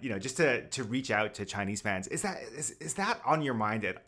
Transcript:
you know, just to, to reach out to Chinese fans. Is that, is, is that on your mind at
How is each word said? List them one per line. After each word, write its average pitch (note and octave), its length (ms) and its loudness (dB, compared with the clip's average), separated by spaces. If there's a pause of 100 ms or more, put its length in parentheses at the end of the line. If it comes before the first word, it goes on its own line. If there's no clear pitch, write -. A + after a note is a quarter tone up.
you B2 100 -4
know, G2 80 0
just F#3+ 200 -4
to, B2 320 4
to C3+ 120 -2
reach A#2+ 300 0
out G#2+ 220 4
to G2+ 100 -6
Chinese G2+ 360 -2
fans. F#2+ 280 0
Is - 140 -2
that, F#3+ 200 -4 (140)
is, - 240 -4
is D#3 140 -4
that G#3+ 300 0
on D#3 160 4
your C#3 140 2
mind G#2+ 300 2
at F#2 240 -2